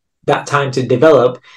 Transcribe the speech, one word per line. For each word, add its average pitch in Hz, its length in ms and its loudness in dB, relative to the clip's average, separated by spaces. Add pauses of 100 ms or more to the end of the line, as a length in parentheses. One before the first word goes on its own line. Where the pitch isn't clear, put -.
(260)
that 143 220 -4
time 139 240 -2
to 127 140 -4
develop, 127 560 2 (140)